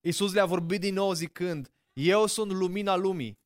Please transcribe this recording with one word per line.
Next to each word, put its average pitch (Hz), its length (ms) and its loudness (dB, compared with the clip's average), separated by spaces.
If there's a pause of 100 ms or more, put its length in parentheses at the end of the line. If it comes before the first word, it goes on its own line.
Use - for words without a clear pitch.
Iisus 185 320 -2
le-a 196 120 4
vorbit 175 360 0
din 196 140 -2
nou 196 180 0
zicând, 170 600 -6 (200)
„Eu 185 340 4
sunt 208 260 -2
lumina 190 440 0
lumii 180 500 -2